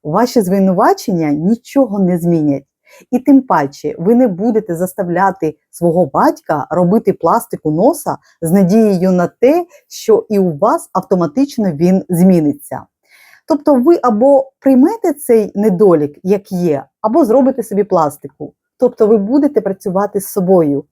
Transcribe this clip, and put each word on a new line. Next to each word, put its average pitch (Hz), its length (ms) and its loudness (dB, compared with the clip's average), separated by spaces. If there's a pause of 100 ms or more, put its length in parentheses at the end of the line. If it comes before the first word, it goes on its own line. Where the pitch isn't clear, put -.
Ваші 214 380 0
звинувачення 190 880 0
нічого 208 680 -2
не 180 180 0
змінять. 156 460 -2 (480)
І 247 80 -2
тим 277 220 4
паче 147 580 -4
ви 202 160 2
не 247 120 2
будете 208 480 -4
заставляти 180 840 -4 (140)
свого 170 340 0
батька 175 640 -2
робити 180 440 0
пластику 170 580 -4
носа 185 460 -2 (240)
з 165 100 -4
надією 190 600 2
на 180 160 0
те, 320 380 0 (220)
що - 420 -2
і 202 100 0
у 170 180 -2
вас 247 360 -2
автоматично 185 760 -2
він 175 380 0
зміниться. 165 720 0 (680)
Тобто 302 280 0
ви 285 280 2
або 262 560 2
приймете 302 540 2
цей 226 420 0
недолік, 180 680 2
як 202 280 -4
є, 175 340 -2 (160)
або 247 240 0
зробите 254 380 0
собі 202 200 -4
пластику. 151 680 -4 (240)
Тобто 240 300 0
ви 220 100 4
будете 262 440 0
працювати 196 600 -4
з - 60 -14
собою. 175 640 0